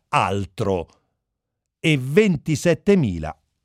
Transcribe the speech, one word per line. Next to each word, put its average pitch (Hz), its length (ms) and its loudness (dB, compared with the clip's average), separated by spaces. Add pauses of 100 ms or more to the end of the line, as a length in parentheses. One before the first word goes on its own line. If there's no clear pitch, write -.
altro 98 760 -2 (920)
e 156 180 2
ventisettemila 147 1400 0 (320)